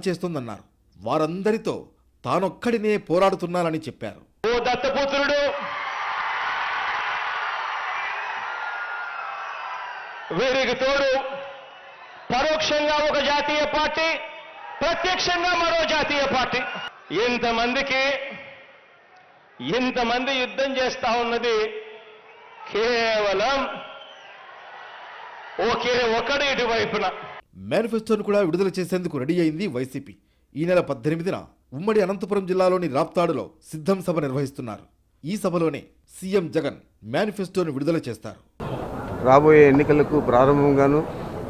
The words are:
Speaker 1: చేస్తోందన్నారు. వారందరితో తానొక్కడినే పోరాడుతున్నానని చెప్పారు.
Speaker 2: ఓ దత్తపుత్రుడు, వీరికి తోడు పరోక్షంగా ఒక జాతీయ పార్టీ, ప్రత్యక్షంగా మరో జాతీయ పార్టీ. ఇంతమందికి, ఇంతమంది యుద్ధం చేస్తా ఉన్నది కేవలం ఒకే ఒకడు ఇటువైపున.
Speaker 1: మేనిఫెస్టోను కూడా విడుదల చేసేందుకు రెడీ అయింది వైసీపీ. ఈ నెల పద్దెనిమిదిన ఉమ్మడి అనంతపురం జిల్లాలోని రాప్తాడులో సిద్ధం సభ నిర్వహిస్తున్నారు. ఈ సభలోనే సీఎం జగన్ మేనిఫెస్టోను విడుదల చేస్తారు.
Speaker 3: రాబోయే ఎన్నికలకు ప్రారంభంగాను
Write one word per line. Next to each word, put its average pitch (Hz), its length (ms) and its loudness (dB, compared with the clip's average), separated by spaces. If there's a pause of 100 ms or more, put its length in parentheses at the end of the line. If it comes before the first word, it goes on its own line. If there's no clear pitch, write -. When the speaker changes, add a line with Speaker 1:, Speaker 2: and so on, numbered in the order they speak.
Speaker 1:
చేస్తోందన్నారు. 160 580 -4 (320)
వారందరితో 160 800 0 (480)
తానొక్కడినే 202 720 0 (140)
పోరాడుతున్నానని 175 800 2
చెప్పారు. - 340 -10 (280)
Speaker 2:
ఓ 240 180 2
దత్తపుత్రుడు, 277 720 2 (4000)
వీరికి 254 420 0
తోడు 277 280 2 (1200)
పరోక్షంగా 302 640 2 (120)
ఒక 294 100 2 (120)
జాతీయ 294 340 0 (100)
పార్టీ, 311 340 0 (720)
ప్రత్యక్షంగా 349 680 0 (120)
మరో 330 180 2 (120)
జాతీయ 285 300 0 (120)
పార్టీ. 247 260 0 (640)
ఇంతమందికి, 247 760 0 (1700)
ఇంతమంది 247 540 0 (100)
యుద్ధం 247 360 -2
చేస్తా 254 320 -2 (140)
ఉన్నది 233 340 0 (1120)
కేవలం 226 880 2 (2000)
ఒకే 240 240 0 (240)
ఒకడు 277 320 0
ఇటువైపున. 220 540 0 (640)
Speaker 1:
మేనిఫెస్టోను 220 560 0
కూడా 208 180 2
విడుదల 180 320 2
చేసేందుకు 180 440 -2
రెడీ 151 200 0
అయింది 160 320 0
వైసీపీ. 127 400 -6 (420)
ఈ 143 140 -2
నెల 180 200 6
పద్దెనిమిదిన 147 480 -2 (400)
ఉమ్మడి 214 280 2
అనంతపురం 196 440 -2
జిల్లాలోని 185 460 4
రాప్తాడులో 160 500 0 (260)
సిద్ధం 160 360 0
సభ 160 180 0
నిర్వహిస్తున్నారు. 131 580 -6 (400)
ఈ 170 200 -4
సభలోనే 165 380 0 (340)
సీఎం 190 400 0
జగన్ 139 240 -2 (340)
మేనిఫెస్టోను 185 600 -2
విడుదల 147 320 0
చేస్తారు. 107 340 -10 (840)
Speaker 3:
రాబోయే 151 420 10
ఎన్నికలకు 147 480 6 (120)
ప్రారంభంగాను 139 720 6 (500)